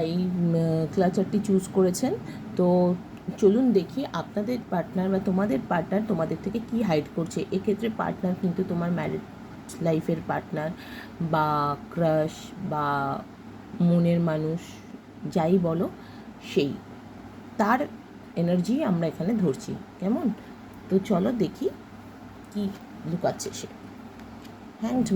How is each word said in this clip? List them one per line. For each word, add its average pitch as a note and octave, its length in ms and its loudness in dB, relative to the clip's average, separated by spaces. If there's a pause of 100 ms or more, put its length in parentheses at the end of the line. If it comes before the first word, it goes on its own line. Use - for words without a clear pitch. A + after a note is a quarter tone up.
(140)
এই, F3+ 80 2
উম, F3+ 320 2 (400)
ক্লাচারটি F#3+ 440 2 (100)
চুজ F#3+ 160 4 (140)
করেছেন, F#3+ 360 4 (440)
তো F3+ 100 6 (760)
চলুন A3 240 8 (120)
দেখি F3+ 240 0 (200)
আপনাদের G#3 360 -2 (140)
পার্টনার F#3 420 0
বা F#3+ 60 4 (100)
তোমাদের G#3 300 2 (120)
পার্টনার F3+ 400 2
তোমাদের E3 340 0
থেকে G#3 140 -2 (100)
কী A3+ 80 -2 (120)
হাইড D3+ 160 4 (100)
করছে। E3 240 -2 (180)
এক্ষেত্রে G#3+ 300 0 (120)
পার্টনার F3+ 420 0
কিন্তু F3+ 200 0 (100)
তোমার E3+ 260 0
ম্যারিড D#3 260 -2 (640)
লাইফের D#3+ 340 2 (100)
পার্টনার D3+ 400 -4 (640)
বা D#3 140 4 (460)
ক্রাশ D#3 400 2 (380)
বা D3 160 0 (1000)
মনের E3+ 320 6 (120)
মানুষ, D#3 300 -2 (720)
যাই E3+ 200 6 (120)
বলো E3 180 2 (680)
সেই, C#3+ 200 4 (880)
তার A3 200 4 (640)
এনার্জি F3+ 340 2 (140)
আমরা E3+ 220 2
এখানে E3+ 200 -2 (120)
ধরছি, C#3 280 0 (280)
কেমন? B3+ 260 0 (640)
তো F#3 60 2 (140)
চলো F#3+ 200 4 (140)
দেখি - 240 -2 (840)
কী G#3 120 -2 (460)
লুকাচ্ছে D#3+ 400 -2 (100)
সে। - 80 -10 (1120)
হ্যাংড B3 340 2